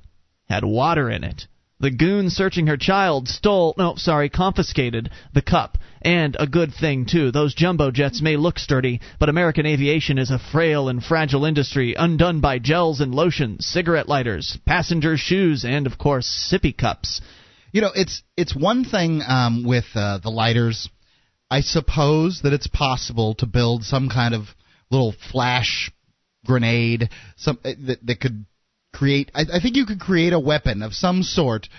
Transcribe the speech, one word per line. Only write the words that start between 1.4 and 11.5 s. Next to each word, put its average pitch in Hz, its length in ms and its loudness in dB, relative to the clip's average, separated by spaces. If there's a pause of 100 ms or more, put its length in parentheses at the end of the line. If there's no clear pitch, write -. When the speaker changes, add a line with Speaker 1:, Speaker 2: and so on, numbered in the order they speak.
Speaker 1:
The 135 120 0
goon 180 380 2
searching 180 380 0
her 151 100 2
child 170 500 2
stole, 185 500 2
no, 170 180 2
sorry, 147 340 2
confiscated 123 800 -2 (240)
the 139 80 4
cup. - 360 0 (240)
And 160 380 2
a 151 80 0
good 151 260 0
thing, 139 320 -2
too. 147 260 2
Those 147 220 2
jumbo 165 380 2
jets 131 300 0
may 156 160 2
look 160 220 0
sturdy, 127 420 0 (180)
but 151 100 4
American 160 360 2
aviation 147 520 0
is 127 140 -2
a 127 80 0 (120)
frail 151 360 2
and 123 160 -4
fragile 147 420 0
industry, 139 520 0